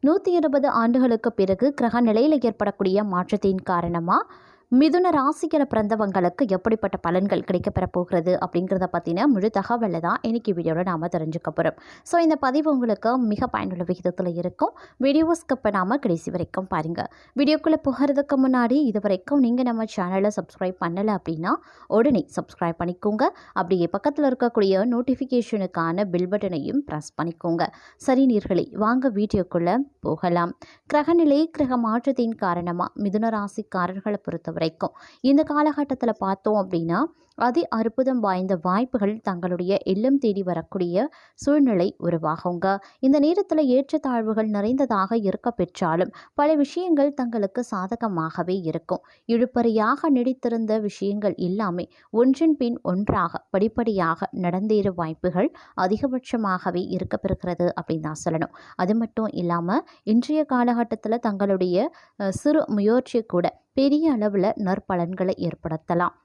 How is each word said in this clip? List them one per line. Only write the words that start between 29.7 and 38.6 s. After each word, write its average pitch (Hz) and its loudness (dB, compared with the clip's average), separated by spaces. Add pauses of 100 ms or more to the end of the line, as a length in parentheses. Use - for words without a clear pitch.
போகலாம். 175 -2 (360)
கிரகநிலை, 302 4
கிரக 269 -2
மாற்றத்தின் 233 -2
காரணமா 175 -2
மிதுன 208 -2
ராசிக்காரர்களை 202 -4
பொறுத்த - -8
வரைக்கும் 165 -6 (600)
இந்த 277 4
காலகட்டத்துல 294 0
பார்த்தோம் 196 0
அப்படின்னா, 175 0 (300)
அதி 247 0
அற்புதம் 240 0
வாய்ந்த 190 0